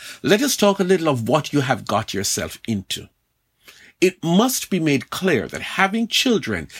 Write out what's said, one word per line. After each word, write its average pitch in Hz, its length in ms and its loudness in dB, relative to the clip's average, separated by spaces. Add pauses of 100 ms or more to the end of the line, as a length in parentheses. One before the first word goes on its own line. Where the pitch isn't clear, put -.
(220)
Let 208 200 2
us 285 140 0
talk 202 240 2
a 196 40 2
little 180 260 2
of 117 180 -2
what 143 240 0
you 143 100 2
have 120 260 -2
got 107 260 -2
yourself 95 540 -4
into. - 420 -6 (920)
It - 240 2
must 196 460 2
be 185 100 0
made 147 300 0
clear 143 380 0
that 76 140 -10 (180)
having 202 280 0
children 113 600 0 (120)